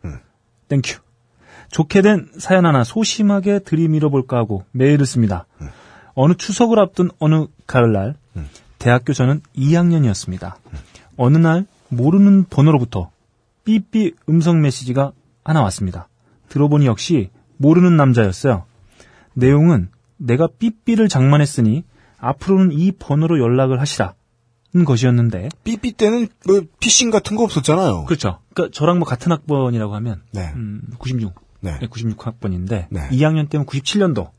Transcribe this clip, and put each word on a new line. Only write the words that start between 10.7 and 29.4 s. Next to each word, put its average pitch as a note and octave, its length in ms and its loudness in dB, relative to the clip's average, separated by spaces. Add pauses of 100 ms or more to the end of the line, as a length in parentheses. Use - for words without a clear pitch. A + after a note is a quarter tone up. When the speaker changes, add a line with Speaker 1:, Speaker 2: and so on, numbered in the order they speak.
Speaker 1:
음. - 40 -16 (400)
Speaker 2:
어느 C3 200 4
날 E3 300 2 (220)
모르는 F#3+ 600 4
번호로부터 C3 640 0 (540)
삐삐 G#3+ 460 0 (160)
음성 E3 340 2
메시지가 C3+ 520 -2 (320)
하나 D#3 180 2
왔습니다. F2+ 460 -6 (400)
들어보니 D3 360 2
역시 A2+ 440 -2 (260)
모르는 E3+ 400 4
남자였어요. A#2+ 720 2 (680)
내용은 C3+ 520 4 (300)
"내가 C3 300 0 (120)
삐삐를 A3+ 480 0
장만했으니 C#3 800 2 (340)
앞으로는 F#3 540 0
이 F3 180 0
번호로 D#3+ 480 -2
연락을 B2+ 400 0
하시라"는 - 1040 -6
것이었는데 A#2+ 640 0 (160)
Speaker 1:
삐삐 A3+ 300 -6
때는 A3+ 340 0 (180)
뭐 F#3+ 160 2 (200)
피싱 A#3 280 0
같은 G#3+ 280 -2
거 A#3 80 2
없었잖아요. D3 580 -2
Speaker 2:
그렇죠. G#2 360 -4 (140)
그러니까 - 240 -6
저랑 F3+ 220 0
뭐 E3 80 -2
같은 D3 240 -4
학번이라고 A#2+ 640 -2